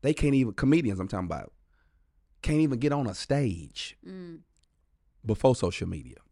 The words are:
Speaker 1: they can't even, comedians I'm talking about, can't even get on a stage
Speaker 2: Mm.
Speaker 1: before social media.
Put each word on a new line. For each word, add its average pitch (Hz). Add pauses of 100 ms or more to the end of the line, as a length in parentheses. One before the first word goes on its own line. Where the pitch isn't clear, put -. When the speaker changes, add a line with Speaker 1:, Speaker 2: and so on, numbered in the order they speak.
Speaker 1:
they 147
can't 147
even, 127
comedians 131
I'm 92
talking 92
about, 78 (880)
can't 151
even 139
get 143
on 143
a 95
stage 101 (100)
Speaker 2:
Mm. 180 (880)
Speaker 1:
before 120
social -
media. 82 (140)